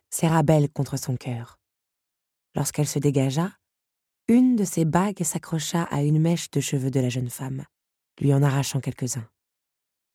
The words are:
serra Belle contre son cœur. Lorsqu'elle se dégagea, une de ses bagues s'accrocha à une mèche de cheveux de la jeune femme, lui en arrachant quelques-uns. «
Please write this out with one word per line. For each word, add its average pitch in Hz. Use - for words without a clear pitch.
serra 160
Belle 151
contre 139
son 127
cœur. 117
Lorsqu'elle 147
se -
dégagea, 139
une 254
de 208
ses 165
bagues 180
s'accrocha 170
à 143
une 151
mèche 165
de 143
cheveux 135
de 135
la 123
jeune 123
femme, 135
lui 143
en 139
arrachant 139
quelques-uns. « 123